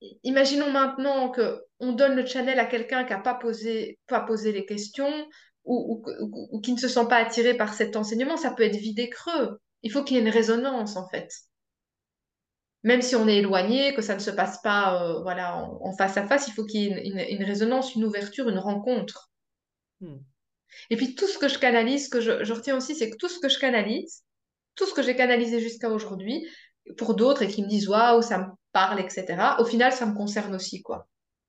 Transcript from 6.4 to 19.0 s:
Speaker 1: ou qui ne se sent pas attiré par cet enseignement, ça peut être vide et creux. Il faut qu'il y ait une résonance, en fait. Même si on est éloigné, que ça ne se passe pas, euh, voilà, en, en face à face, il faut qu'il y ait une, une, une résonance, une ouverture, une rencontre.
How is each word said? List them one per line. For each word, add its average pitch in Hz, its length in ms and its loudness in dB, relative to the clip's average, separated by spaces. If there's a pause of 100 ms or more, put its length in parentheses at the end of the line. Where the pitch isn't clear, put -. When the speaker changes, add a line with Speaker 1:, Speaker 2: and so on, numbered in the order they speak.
Speaker 1:
ou 214 80 -6
qui 247 140 -2
ne 233 40 -4
se 254 100 -2
sent 233 200 2
pas 247 80 4
attiré 233 380 2
par 240 180 -2
cet 214 240 -2
enseignement, 233 400 -2
ça 262 140 -2
peut 233 140 2
être 208 120 2
vide 214 220 -4
et 240 100 -2
creux. 269 500 -4 (220)
Il 226 100 -6
faut 277 140 0
qu'il 254 140 2
y - 20 6
ait - 20 4
une 220 60 4
résonance, 226 720 2
en 185 100 -10
fait. - 240 -8 (1500)
Même 247 180 4
si 247 160 2
on 220 100 4
est 214 120 6
éloigné, 202 560 2
que 233 80 -2
ça 202 120 -2
ne 196 60 -6
se 202 100 -4
passe 196 300 -2
pas, 196 420 2
euh, 165 200 -2
voilà, 175 340 -4
en, 165 240 -10
en 190 160 -6
face 196 220 0
à 202 80 -2
face, 277 220 2
il - 40 -12
faut 214 140 -6
qu'il 214 160 -2
y - 20 2
ait 202 60 0
une, 196 280 -6
une, 196 220 -4
une 196 40 -2
résonance, 226 500 0
une 220 100 0
ouverture, 214 460 -4
une 185 80 -2
rencontre. 202 720 -4 (720)